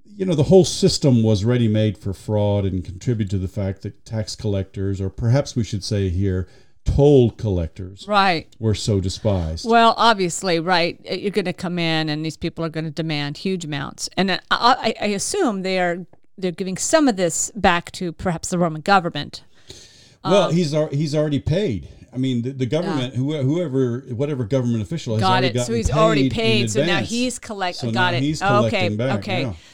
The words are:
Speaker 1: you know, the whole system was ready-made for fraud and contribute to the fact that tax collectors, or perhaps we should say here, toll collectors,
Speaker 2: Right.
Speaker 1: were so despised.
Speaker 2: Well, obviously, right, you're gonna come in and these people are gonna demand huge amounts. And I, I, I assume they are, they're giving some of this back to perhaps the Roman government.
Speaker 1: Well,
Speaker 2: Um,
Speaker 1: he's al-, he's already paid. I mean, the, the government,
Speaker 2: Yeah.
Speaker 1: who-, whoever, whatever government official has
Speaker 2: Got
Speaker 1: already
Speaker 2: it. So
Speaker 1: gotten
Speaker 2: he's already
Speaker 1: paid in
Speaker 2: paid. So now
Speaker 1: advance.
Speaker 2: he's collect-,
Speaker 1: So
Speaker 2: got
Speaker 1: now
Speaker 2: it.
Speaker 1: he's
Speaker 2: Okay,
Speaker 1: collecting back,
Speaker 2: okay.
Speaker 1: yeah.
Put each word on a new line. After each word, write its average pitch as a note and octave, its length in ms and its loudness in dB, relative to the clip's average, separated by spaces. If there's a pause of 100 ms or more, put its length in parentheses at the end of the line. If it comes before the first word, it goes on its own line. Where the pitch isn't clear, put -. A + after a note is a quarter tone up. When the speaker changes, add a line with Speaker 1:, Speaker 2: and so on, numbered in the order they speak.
(160)
Speaker 1:
you F#3+ 100 -4
know, F3 80 2
the C#3 100 4
whole F3+ 200 8
system C3 580 4
was A2 220 4
ready-made A2 540 2
for G2 140 -6
fraud G#2 520 0
and F#2 200 -2
contribute G#2 460 -4
to G2 80 0
the F#2 100 -4
fact G2 340 -6
that - 220 -12
tax A2 320 -6
collectors, G2 640 -4
or F#2+ 100 -4
perhaps A#2+ 460 0
we A#2 80 0
should G2+ 200 -6
say G2+ 240 -2
here, F#2 380 -2 (380)
toll C3+ 460 6
collectors, F#2+ 760 -6
Speaker 2:
Right. G3 400 2 (100)
Speaker 1:
were A2 160 0
so G2+ 260 0
despised. F2+ 680 -2
Speaker 2:
Well, A3+ 280 6
obviously, F#3+ 600 0
right, E3+ 460 0
you're F#3+ 260 -6
gonna F#3 220 -2
come F3 260 -6
in D#3+ 300 0
and D3+ 160 -4
these D#3+ 120 -8
people E3 280 -8
are E3 40 -2
gonna D#3+ 220 -6
demand D3 480 -6
huge F#3+ 260 -4
amounts. C#3+ 520 -8
And F#3+ 160 0
I, - 80 -4 (100)
I, B3 500 2
I G#3 60 -2
assume G#3 560 -2
they F#3 160 -2
are, F3 260 -2 (320)
they're F#3 140 -4
giving F#3 260 -6
some D#4 320 2
of G#3 80 2
this F3 380 -2
back F3+ 380 0
to F3 200 -8
perhaps - 380 -4
the F3+ 80 -2
Roman D#3 240 -2
government. E3+ 640 0 (800)
Speaker 1:
Well, F3+ 240 4
Speaker 2:
Um, D3+ 60 0
Speaker 1:
he's D#3+ 200 0
al-, D3+ 140 0
he's C#3+ 260 -2
already D3+ 260 0
paid. D3 480 -2 (260)
I B2 40 -8
mean, B2+ 240 0
the, B2+ 80 -6
the C3 160 -4
government, D3 480 -2
Speaker 2:
Yeah. A2+ 60 -6
Speaker 1:
who-, D3 220 -2
whoever, C3+ 580 0 (100)
whatever B2+ 340 -4
government A#2 380 0
official B2 320 -6
has G#2+ 80 0
Speaker 2:
Got F#3+ 80 4 (140)
Speaker 1:
already - 20 2
Speaker 2:
it. F3 80 -2
So B2 60 -2
Speaker 1:
gotten A3+ 160 -2
Speaker 2:
he's A3 140 0
already G#3+ 380 4
Speaker 1:
paid A3+ 280 0
in - 80 2
Speaker 2:
paid. A2 60 -2
So A#2+ 100 0
now D3 120 2
Speaker 1:
advance. - 160 -2
Speaker 2:
he's B3 300 -2
collect-, F#3+ 400 -6
Speaker 1:
So A#2+ 120 -4
Speaker 2:
got F3+ 220 2
Speaker 1:
now B2 60 0
Speaker 2:
it. C3 40 0
Speaker 1:
he's D3+ 200 -2
Speaker 2:
Okay, F#3+ 60 0 (200)
Speaker 1:
collecting G#2+ 300 0
back, B2+ 220 0
Speaker 2:
okay. - 220 -4
Speaker 1:
yeah. G#2+ 100 -4 (220)